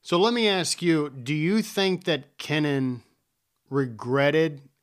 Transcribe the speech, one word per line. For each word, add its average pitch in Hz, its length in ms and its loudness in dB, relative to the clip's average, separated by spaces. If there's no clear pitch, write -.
So - 160 -2
let 220 160 2
me 233 140 2
ask 185 340 -2
you, 160 280 2
do 131 240 -6
you 170 280 2
think 190 440 -2
that 151 320 -2
Kennan 139 680 -2
regretted 139 920 0